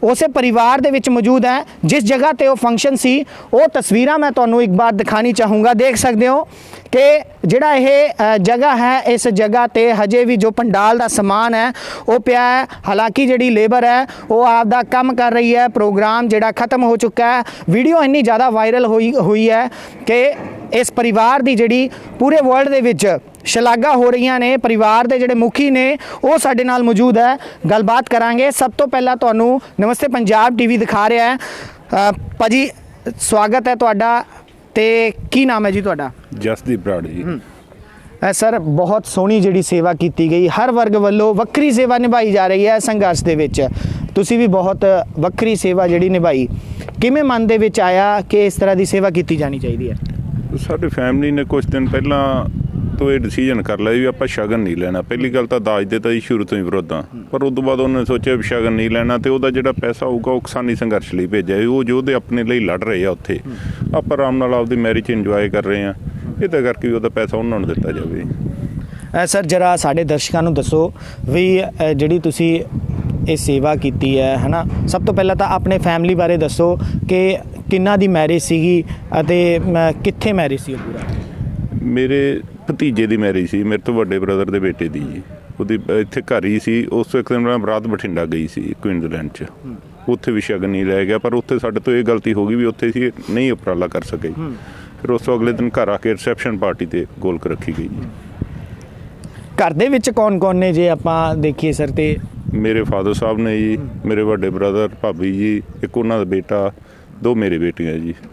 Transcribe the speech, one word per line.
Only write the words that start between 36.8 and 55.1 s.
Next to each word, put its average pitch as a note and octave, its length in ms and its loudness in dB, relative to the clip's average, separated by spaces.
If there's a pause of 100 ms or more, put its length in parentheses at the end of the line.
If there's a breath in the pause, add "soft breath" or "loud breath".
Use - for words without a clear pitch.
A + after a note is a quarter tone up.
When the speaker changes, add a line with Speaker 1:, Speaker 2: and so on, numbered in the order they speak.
Speaker 2:
ਬਰਾੜ F2 260 -4
ਜੀ। E2+ 160 -8
Speaker 1:
ਹੂੰ। D#3 180 -6 (880 loud breath)
ਅ, - 20 0
ਸਰ, A3 260 0
ਬਹੁਤ E3+ 480 0
ਸੋਹਣੀ G3 340 2
ਜਿਹੜੀ F#3+ 220 2
ਸੇਵਾ E3+ 320 0
ਕੀਤੀ E3 360 0
ਗਈ, F3 180 4
ਹਰ G#3+ 220 0
ਵਰਗ A3+ 260 2
ਵੱਲੋਂ G#3 380 2
ਵੱਖਰੀ C#4 380 0
ਸੇਵਾ B3 260 2
ਨਿਭਾਈ A#3 340 2
ਜਾ F#3+ 140 4
ਰਹੀ F#3+ 200 2
ਹੈ A3 120 4
ਸੰਘਰਸ਼ G3+ 460 0
ਦੇ E3 100 2
ਵਿੱਚ। D3 320 0 (480 loud breath)
ਤੁਸੀਂ G#3 240 2
ਵੀ A#3+ 80 4
ਬਹੁਤ F#3+ 380 2 (340)
ਵੱਖਰੀ F#3+ 380 0
ਸੇਵਾ F3+ 320 2
ਜਿਹੜੀ F3 200 2
ਨਿਭਾਈ, E3 400 2 (540 loud breath)
ਕਿਵੇਂ C#4 220 2
ਮਨ A#3 220 0
ਦੇ A3 120 4
ਵਿੱਚ G#3+ 220 2
ਆਇਆ G3 400 2
ਕਿ G#3 260 2
ਇਸ F#3+ 80 -2
ਤਰ੍ਹਾਂ G3 220 2
ਦੀ F#3+ 80 2
ਸੇਵਾ F#3+ 260 0
ਕੀਤੀ E3 260 0
ਜਾਣੀ C#3+ 220 -4
ਚਾਹੀਦੀ B2 320 -4
ਹੈ? - 60 -6 (720)
Speaker 2:
ਸਾਡੇ E3 220 -2
ਫੈਮਿਲੀ C3+ 420 0
ਨੇ C#3+ 140 0
ਕੁਛ C#3 220 -2
ਦਿਨ C3 220 0
ਪਹਿਲਾਂ C3+ 560 0 (540)
ਤੋਂ C#3 140 0
ਇਹ C3+ 80 0
ਡਿਸੀਜਨ B2 420 0
ਕਰ G2+ 160 -4
ਲਿਆ G#2+ 140 0
ਵੀ B2 120 2
ਆਪਾਂ B2+ 220 -2
ਸ਼ਗਨ A2+ 340 -2
ਨਹੀਂ F2 160 -2
ਲੈਣਾ। F2+ 260 -2
ਪਹਿਲੀ B2 280 -4